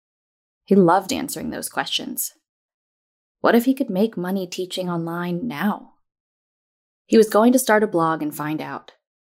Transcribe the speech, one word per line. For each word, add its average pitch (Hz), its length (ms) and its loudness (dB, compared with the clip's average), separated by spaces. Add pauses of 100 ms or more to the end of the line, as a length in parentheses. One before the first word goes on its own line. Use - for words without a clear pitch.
(640)
He 196 100 2
loved 185 380 4
answering 156 380 -8
those - 180 -8
questions. - 640 -8 (1080)
What 175 140 4
if 240 100 4
he 262 100 2
could 262 160 -4
make 208 260 0
money 185 320 -4
teaching 180 420 -8
online 175 560 -4
now? 175 480 -6 (1120)
He 220 100 4
was 220 140 6
going 226 220 6
to 254 60 4
start 214 240 2
a 220 40 2
blog 160 340 0
and 151 160 -6
find 151 240 -6
out. 143 320 -12 (340)